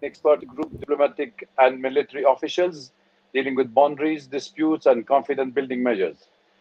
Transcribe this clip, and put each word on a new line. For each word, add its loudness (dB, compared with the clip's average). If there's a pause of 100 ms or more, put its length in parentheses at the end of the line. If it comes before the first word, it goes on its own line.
expert 0
group, -10
diplomatic -4 (100)
and 4
military -2
officials, -2 (420)
dealing -2
with 0
boundaries, 0
disputes, -2
and 4
confidence 0
building -4
measures. -2 (320)